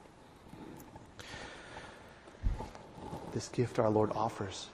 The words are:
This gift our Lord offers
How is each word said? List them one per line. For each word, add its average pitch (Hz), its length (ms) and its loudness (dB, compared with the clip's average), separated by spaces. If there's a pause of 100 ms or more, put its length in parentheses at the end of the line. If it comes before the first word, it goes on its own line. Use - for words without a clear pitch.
(3250)
This - 160 -2
gift - 300 2
our 110 120 8
Lord 107 240 8
offers 107 600 0